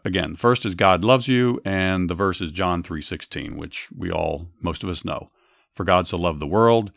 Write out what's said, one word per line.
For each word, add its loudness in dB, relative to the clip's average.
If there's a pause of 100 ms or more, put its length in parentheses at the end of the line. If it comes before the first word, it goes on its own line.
again, -2
first 0
is -4
God 4
loves 4
you, 2
and 0
the -2
verse -2
is -6
John -2
three -8
sixteen, -10
which -12
we -8
all, -4 (120)
most -6
of -4
us -8
know. -6 (460)
"For -8
God 4
so -6
loved 0
the -6
world 4